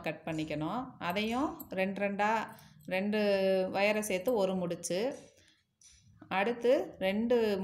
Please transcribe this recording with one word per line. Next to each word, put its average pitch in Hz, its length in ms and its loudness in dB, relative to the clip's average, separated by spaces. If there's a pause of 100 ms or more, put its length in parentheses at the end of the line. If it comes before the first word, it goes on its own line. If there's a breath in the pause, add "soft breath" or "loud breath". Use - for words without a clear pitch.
cut 156 180 -8
பண்ணிக்கணும். 156 560 -4 (260)
அதையும் 226 400 -2 (300)
ரெண்டு 190 260 0
ரெண்டா, 202 240 0 (680 loud breath)
ரெண்டு 208 260 0 (560)
ஒயரை 214 340 2
சேர்த்து 185 220 0 (100)
ஒரு 190 180 2
முடிச்சு, 175 380 -2 (1400 loud breath)
அடுத்து 233 340 2 (340)
ரெண்டு 226 300 2 (260)